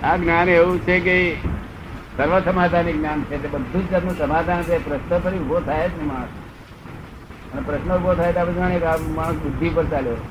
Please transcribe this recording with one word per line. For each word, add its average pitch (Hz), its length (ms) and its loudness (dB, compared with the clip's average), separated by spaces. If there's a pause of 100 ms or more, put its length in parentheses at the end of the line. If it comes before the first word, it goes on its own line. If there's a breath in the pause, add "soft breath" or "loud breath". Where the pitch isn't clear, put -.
આ 160 120 4
જ્ઞાન 170 320 4
એવું 175 300 6
છે 180 200 2
કે 180 360 2 (800)
સર્વ 160 220 4
સમાધાની 175 540 2
જ્ઞાન 151 280 -2
છે, 143 140 -8
એટલે 143 140 -6
બધું 175 380 -2
જ - 40 -4
જાતનું 180 260 0
સમાધાન 165 460 0
છે. 165 260 0
પ્રશ્ન 147 300 0
ફરી 185 180 -2
ઊભો 165 220 0
થાય 156 300 0
જ - 80 -2
નહીં 151 100 -4
માણસ, 131 200 -6 (1300)
અને 135 80 -6
પ્રશ્ન 151 340 -2
ઊભો 180 180 2
થાય 170 200 2
તો 175 60 0
આપણે 175 140 0
જાણીએ 180 260 0
કે 165 60 0
આ 160 120 2
માણસ 160 380 -2
બુદ્ધિ 156 340 -2
પર 160 160 2
ચાલ્યો 131 300 -2 (160)